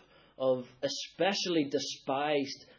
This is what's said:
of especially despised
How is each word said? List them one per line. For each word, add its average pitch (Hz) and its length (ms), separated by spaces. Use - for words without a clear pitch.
of 131 280
especially 165 840
despised 139 1000